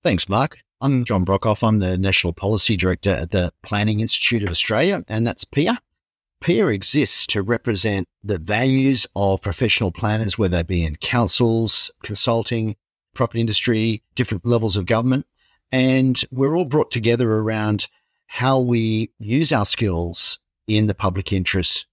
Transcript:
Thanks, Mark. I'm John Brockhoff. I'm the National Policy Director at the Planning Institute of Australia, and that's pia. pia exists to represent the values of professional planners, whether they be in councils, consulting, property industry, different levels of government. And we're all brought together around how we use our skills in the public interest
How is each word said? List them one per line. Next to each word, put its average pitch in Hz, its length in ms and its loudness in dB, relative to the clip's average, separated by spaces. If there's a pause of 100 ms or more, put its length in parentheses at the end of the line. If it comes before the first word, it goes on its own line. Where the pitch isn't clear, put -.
Thanks, 117 240 0
Mark. 113 300 -2 (240)
I'm 131 240 0
John 95 220 0
Brockhoff. 98 360 0
I'm 110 180 4
the 92 180 0
National 92 340 0
Policy 101 460 0
Director 92 320 0
at 85 200 -2
the 87 220 0 (100)
Planning 104 380 -2
Institute 113 420 0
of 98 60 -4
Australia, 131 580 0
and 113 200 -2
that's - 180 -4
pia. 180 340 -2 (600)
pia 180 280 0
exists 110 580 0
to 104 160 -2
represent 101 640 -2 (160)
the 101 140 -2
values 131 760 0
of 98 280 0
professional 104 500 0
planners, 110 460 -2
whether 90 180 2
they 82 60 0
be 85 200 -2
in 78 140 -2
councils, 113 920 0 (120)
consulting, 110 720 -2 (400)
property 117 280 -2
industry, 110 600 0 (120)
different 110 320 -4
levels 110 320 2
of 90 80 -2
government. 123 400 0 (440)
And 131 480 2 (120)
we're 135 260 0
all 180 80 0
brought 151 260 0
together 117 400 0
around 107 560 0 (420)
how 131 320 0
we 113 580 0
use 127 340 0
our 107 140 2
skills 87 720 0 (280)
in 107 200 2
the 101 80 0
public 95 380 -2
interest 92 600 -2